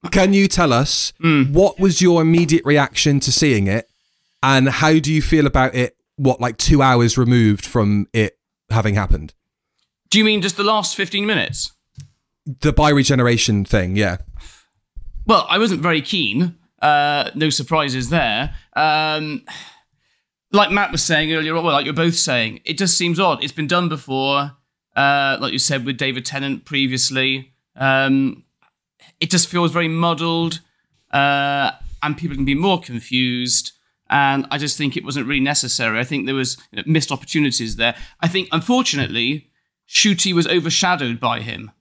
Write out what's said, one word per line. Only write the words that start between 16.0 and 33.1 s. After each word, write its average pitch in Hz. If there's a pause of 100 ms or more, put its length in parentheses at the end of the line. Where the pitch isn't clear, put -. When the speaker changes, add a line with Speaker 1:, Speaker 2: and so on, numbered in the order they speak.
Speaker 2:
keen. 165 (260)
Uh, 147
no 156
surprises 139
there. 135 (220)
Um, 156 (1080)
like 202
Matt 202
was 160
saying 156
earlier, 156
well, 165
like 147
you're 151
both 165
saying, 120
it 165
just 185
seems 170
odd. 170
It's 143
been 156
done 175
before, 139 (440)
uh, 139
like 131
you 131
said, 135
with 135
David 131
Tennant 139
previously. 131 (240)
Um, 135 (760)
it 165
just 175
feels 175
very 165
muddled, 165 (520)
uh, 139 (300)
and 151
people 156
can 135
be 139
more 170
confused. 123 (380)